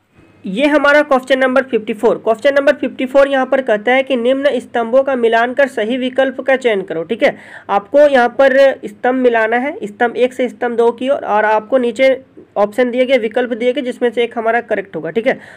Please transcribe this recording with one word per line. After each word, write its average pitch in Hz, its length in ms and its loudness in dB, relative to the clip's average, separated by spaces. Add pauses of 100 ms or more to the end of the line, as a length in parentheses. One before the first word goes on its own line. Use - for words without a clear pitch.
(440)
ये 214 220 -2
हमारा 285 360 4
क्वेश्चन 262 360 0
नंबर 262 240 0
फिफ्टी 226 320 -4
फ़ोर। 214 240 0
क्वेश्चन 220 360 0
नंबर 285 200 2
फिफ्टी 262 320 -4
फ़ोर 277 220 2
यहाँ 262 180 0
पर 269 160 0
कहता 220 300 0
है 262 100 2
कि 269 140 -2
निम्न 262 440 0
स्तंभों 240 420 0
का 269 140 -2
मिलान 233 380 0
कर 277 140 2
सही 233 300 -4
विकल्प 262 420 -2
का 262 160 0
चयन 226 260 0
करो, 165 220 -6
ठीक 208 180 -4
है। 208 140 0 (340)
आपको 202 300 0
यहाँ 269 300 4
पर 262 280 2 (280)
स्तंभ 254 360 -2
मिलाना 226 340 0
है, 285 280 -4
स्तंभ 233 320 -4
एक 247 160 0
से 254 160 -4
स्तंभ 240 280 -6
दो 233 160 2
की 247 160 -6
ओर, - 160 -2
और 208 200 0
आपको 214 340 0
नीचे 247 300 0 (480)
ऑप्शन 208 340 0
दिए 254 160 2
गए, 262 120 2
विकल्प 233 340 -2
दिए 247 200 0
गए, 277 100 -4
जिसमें 240 280 -2
से 233 140 -2
एक 233 140 -8
हमारा 226 240 0
करेक्ट 202 340 -6
होगा, 160 140 -8
ठीक 220 160 -2
है। 247 120 0 (180)